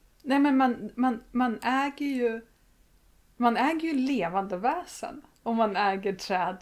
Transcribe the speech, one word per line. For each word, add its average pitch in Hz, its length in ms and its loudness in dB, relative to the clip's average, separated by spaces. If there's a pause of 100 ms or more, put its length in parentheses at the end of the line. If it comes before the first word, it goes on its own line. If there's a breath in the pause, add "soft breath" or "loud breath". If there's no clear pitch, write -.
(220)
Nej, 269 160 2
men 277 180 4
man, 247 380 2
man, 240 280 0 (100)
man 240 300 0
äger 277 440 -2
ju... 240 340 -2 (960)
Man 233 200 2
äger 311 320 0
ju 320 60 -2
levande 196 600 0
väsen. 294 680 -4 (200)
Och 233 120 -2
man 214 220 2
äger 196 360 0
träd. 185 500 -2